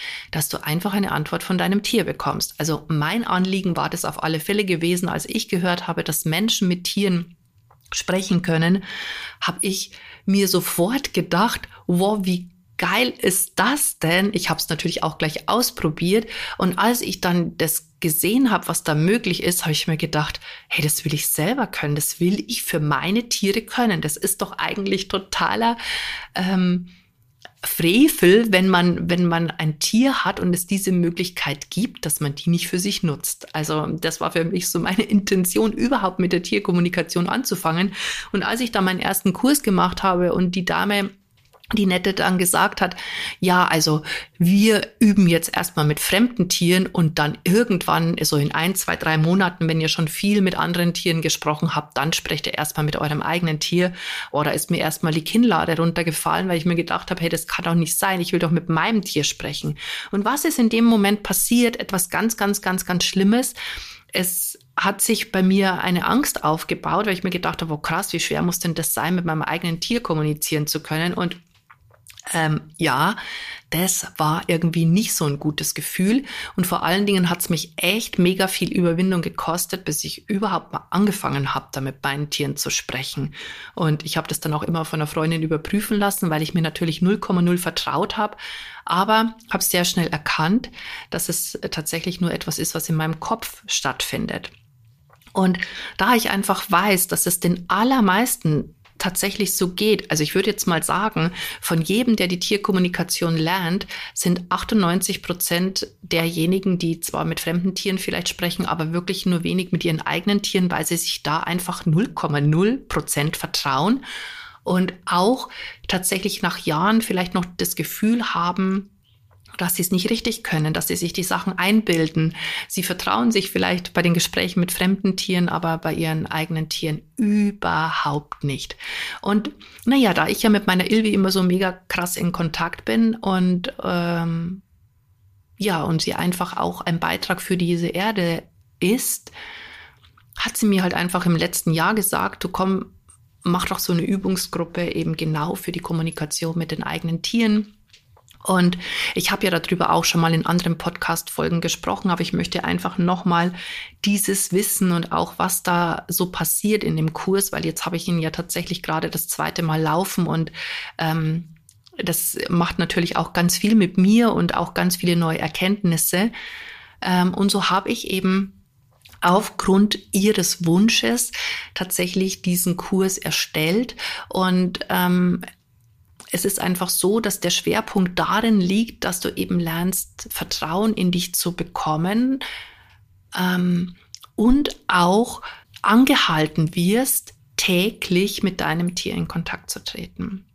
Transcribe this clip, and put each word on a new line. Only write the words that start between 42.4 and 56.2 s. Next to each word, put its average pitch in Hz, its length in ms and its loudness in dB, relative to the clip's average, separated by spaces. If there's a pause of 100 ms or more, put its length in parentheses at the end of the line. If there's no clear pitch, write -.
hat, 180 140 0 (440)
„Ja, 180 260 4
also 156 360 2 (340)
wir 202 520 6 (100)
üben 202 280 8
jetzt 165 300 2
erstmal 160 300 0
mit 151 140 2
fremden 196 500 2
Tieren 180 360 4
und 160 320 2
dann 151 260 0
irgendwann, 175 760 2
so 156 160 0
in 147 160 2
ein, 175 220 0
zwei, - 200 -2
drei 156 220 0
Monaten, 175 540 2
wenn 160 100 0
ihr 160 80 0
schon 160 180 0
viel 202 360 2
mit 180 120 2
anderen 170 380 0
Tieren 165 300 -2
gesprochen 151 520 -2
habt, - 220 -6
dann 143 160 0
sprecht - 340 -4
ihr - 120 -4
erstmal 151 260 -2
mit 151 120 -2
eurem 151 260 -2
eigenen 165 360 0
Tier.“ 175 360 0 (380)
Oh, 147 100 0
da 147 80 0
ist - 200 -4
mir 170 100 0
erstmal 156 340 -2
die 160 100 -2
Kinnlade 190 540 2
runtergefallen, 165 680 0